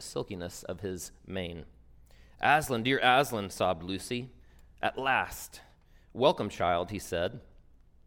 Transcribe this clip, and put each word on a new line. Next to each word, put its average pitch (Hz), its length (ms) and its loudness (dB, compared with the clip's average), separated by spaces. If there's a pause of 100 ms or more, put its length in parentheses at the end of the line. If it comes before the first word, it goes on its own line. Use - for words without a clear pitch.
silkiness 90 640 -8
of 92 160 -8
his 92 320 -6 (120)
mane. 85 420 -6 (760)
"Aslan, 131 420 4
dear 131 160 2
Aslan," 123 500 4
sobbed 90 360 0
Lucy. 120 480 -6 (500)
"At - 160 -2
last." 127 640 -2 (520)
"Welcome, 127 360 4
child," 87 420 0
he 101 80 -4
said. 92 420 -2 (680)